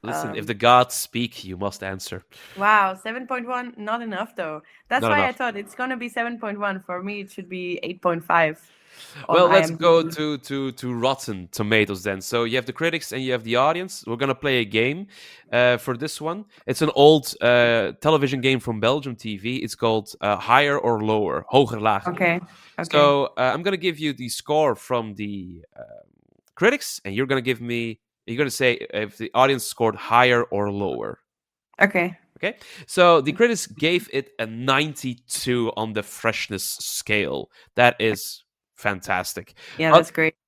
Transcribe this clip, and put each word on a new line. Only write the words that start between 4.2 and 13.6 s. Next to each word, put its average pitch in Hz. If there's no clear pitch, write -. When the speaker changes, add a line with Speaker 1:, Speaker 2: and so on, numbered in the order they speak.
Speaker 2:
though. 156
That's 254
Speaker 1:
Not 226
Speaker 2:
why 294
I 294
Speaker 1:
enough. 254
Speaker 2:
thought 233
it's 202
gonna 254
be 240
seven 233
point 208
one. 196
For 180
me, 202
it 196
should 185
be 180
eight 185
point 170
five 160
on 170
Speaker 1:
Well, 175
let's 165
go 165
Speaker 2:
I -
M 160
D -
B. 165
Speaker 1:
to, 151
to, 135
to 123
Rotten 117
Tomatoes 104
then. 98
So 117
you 117
have 123
the 127
critics 160
and 127
you 131
have 117
the 117
audience. 165